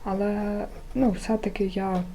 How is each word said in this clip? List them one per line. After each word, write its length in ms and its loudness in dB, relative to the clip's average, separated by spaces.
але, 600 0
ну, 160 6
все-таки 540 0
я 380 0